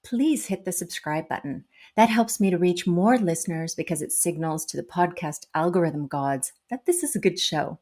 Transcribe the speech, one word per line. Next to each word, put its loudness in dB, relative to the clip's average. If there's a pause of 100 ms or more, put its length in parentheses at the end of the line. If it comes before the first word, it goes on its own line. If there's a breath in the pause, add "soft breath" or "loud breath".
please 0
hit -4
the -4
subscribe -4
button. -6 (300 soft breath)
That 6
helps 0
me 6
to 2
reach 2
more 4
listeners -2
because -4
it -8
signals -2
to -8
the -6
podcast -2
algorithm 0
gods -2 (180)
that -6
this 2
is -4
a 0
good 2
show. -2